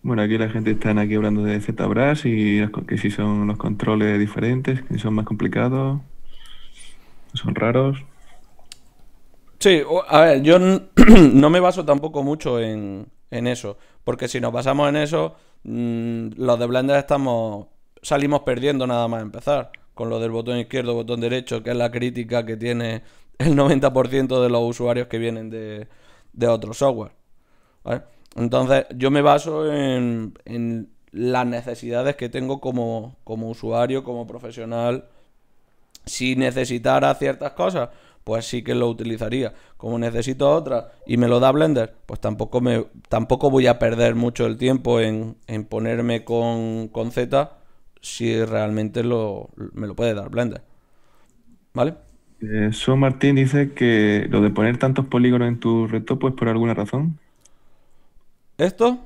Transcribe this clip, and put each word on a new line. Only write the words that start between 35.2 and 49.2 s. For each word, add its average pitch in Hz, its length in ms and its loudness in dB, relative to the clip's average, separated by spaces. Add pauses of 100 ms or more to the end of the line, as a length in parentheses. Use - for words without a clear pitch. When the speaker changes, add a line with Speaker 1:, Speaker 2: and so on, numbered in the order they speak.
Speaker 2:
Si 127 300 -4
necesitara 131 800 0
ciertas 139 380 -4
cosas, 175 380 -4 (340)
pues 113 220 -6
sí 120 160 -8
que 123 120 -4
lo 120 140 0
utilizaría. 113 640 -6 (240)
Como 117 220 -8
necesito 123 520 0
otras 139 360 0 (200)
y 120 100 0
me 120 120 4
lo 120 120 4
da 131 120 6
Blender, 143 420 2 (120)
pues - 140 -10
tampoco 110 400 -2
me, 120 260 0 (220)
tampoco 120 420 2
voy 131 160 4
a 120 120 4
perder 117 360 2
mucho 120 320 0
el 113 100 -2
tiempo 120 440 0
en, 110 360 -4 (100)
en 107 180 -8
ponerme 113 600 -4
con, 113 640 -4
con 113 240 -6
Z 135 460 -2 (420)
si 113 440 -4
realmente 107 600 -4
lo, 107 460 -4 (240)